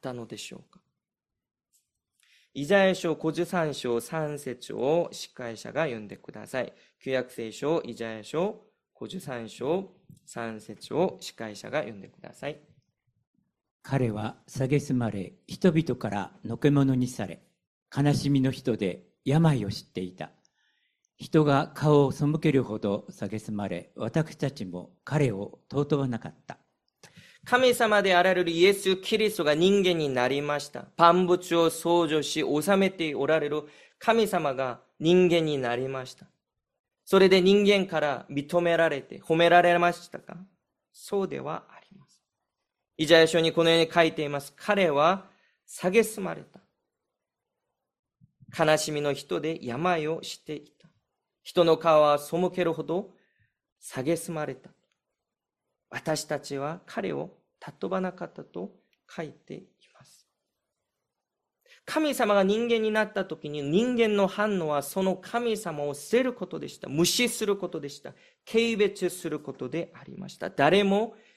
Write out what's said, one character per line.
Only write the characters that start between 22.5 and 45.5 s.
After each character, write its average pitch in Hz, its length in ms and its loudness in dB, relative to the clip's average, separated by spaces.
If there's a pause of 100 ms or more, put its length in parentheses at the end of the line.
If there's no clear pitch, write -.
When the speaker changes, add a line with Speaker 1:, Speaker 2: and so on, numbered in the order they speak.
Speaker 2:
る 127 120 2
ほ 104 140 -8
ど 101 320 -4
蔑 104 420 -10
ま 101 160 -4
れ、 90 280 -10
私 156 400 -4
た 139 160 -6
ち - 140 -12
も 87 380 -14
彼 143 280 0
を 98 280 -10 (120)
尊 143 260 -2
ば 139 100 -2
な 117 120 -6
か - 100 -16
っ - 60 -18 (100)
た。」 - 140 -16 (840)
Speaker 1:
神 247 280 4
様 214 280 4
で 185 140 4
あ 175 80 6
ら 185 100 4
れ 180 120 2
る 170 60 -2
イ 165 120 4
エ 196 100 8
ス・ 190 220 0
キ 202 220 -2
リ 214 120 2
ス 208 60 -6
ト 175 80 -2
が 147 100 4
人 185 300 4
間 180 140 2
に 151 100 0
な 123 220 0
り 139 120 0
ま 147 200 -4
し - 80 -14
た。 - 260 -14
万 170 320 6
物 175 300 2
を 165 120 4
創 170 380 2
造 151 160 0
し、 156 180 -4
治 151 360 0
め 196 120 4
て 160 260 -6
お 135 120 -2
ら 156 140 2
れ 147 80 -2
る 147 140 -4 (360)
神 226 280 2
様 160 260 -2
が 127 280 -6 (160)
人 175 320 6
間 170 120 4
に 151 160 -2
な 120 180 -2
り 131 140 -4
ま 131 160 -10
し - 80 -18
た。 - 120 -20 (760)
そ 190 160 4
れ 190 80 8
で 185 140 6
人 196 260 6
間 196 180 4
か 170 140 -4
ら 147 300 -2
認 143 320 -2
め 170 160 2
ら 165 100 4
れ 143 140 -2
て、 - 180 -16
褒 - 160 0
め 170 140 6
ら 175 120 10
れ 175 160 6
ま 175 140 2
し - 180 -12
た - 100 -14
か？ - 180 -18 (560)
そ 196 300 -4
う 185 40 -2
で 135 140 -8
は 147 280 -10
あ - 120 -20
り - 160 -20
ま - 100 -20
せ - 100 -20
ん。 - 40 -20 (760)
イ 160 100 -4
ザ 165 120 8
ヤ 160 100 8
書 165 140 2
に 165 100 2
こ 165 140 2
の 165 60 4
よ 165 40 6
う 165 100 4
に 160 60 -4
書 170 120 4
い 165 120 0
て 160 60 -4
い 143 80 -4
ま 143 100 -4
す。 - 160 -14
「彼 196 340 0
は 160 400 2 (380)